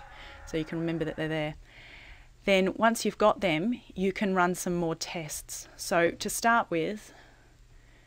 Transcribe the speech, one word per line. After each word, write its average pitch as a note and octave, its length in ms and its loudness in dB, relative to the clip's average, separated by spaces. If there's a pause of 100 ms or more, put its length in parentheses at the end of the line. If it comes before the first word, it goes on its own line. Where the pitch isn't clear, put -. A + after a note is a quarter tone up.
(460)
so - 120 -4
you D#3 80 -2
can E3 120 -6
remember E3 280 -2
that D#3 100 -6
they're D#3 140 -4
there. D#3 260 -4 (880)
Then F#3+ 320 4
once A3+ 300 2
you've G#3 120 -2
got - 220 4
them, G3 400 0 (160)
you F#3+ 160 0
can F#3+ 240 0
run F3+ 200 4
some F3 200 -2
more E3 200 0
tests. - 840 -10
So E3+ 340 2
to - 180 -6
start A#3 400 2
with, F3 440 -4 (920)